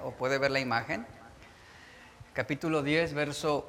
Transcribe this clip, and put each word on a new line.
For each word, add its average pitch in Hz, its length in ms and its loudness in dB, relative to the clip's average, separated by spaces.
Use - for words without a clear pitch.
o 131 80 -6
puede 131 260 0
ver 135 140 4
la 135 80 2
imagen. 127 440 0
Capítulo 151 500 0
diez, 156 300 2
verso 147 540 0